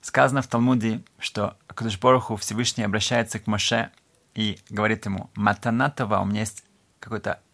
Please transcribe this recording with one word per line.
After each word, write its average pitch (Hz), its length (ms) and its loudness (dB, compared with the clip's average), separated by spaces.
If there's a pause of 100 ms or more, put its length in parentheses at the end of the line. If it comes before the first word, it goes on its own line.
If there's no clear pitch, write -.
Сказано 135 400 4
в 127 60 -6
Талмуде, 120 560 2 (160)
что - 400 -4 (100)
Акадош 110 300 -6
Барух 127 300 4
Ху 110 80 -4
Всевышний 117 460 -4
обращается 110 560 0
к - 80 -8
Моше 110 460 0 (420)
и 107 240 -2 (120)
говорит 110 340 0
ему: 98 300 -6
«Матана 113 560 0
това, 104 320 -2
у - 20 -2
меня 104 160 -2
есть - 240 -8 (340)
какой-то - 440 -6 (120)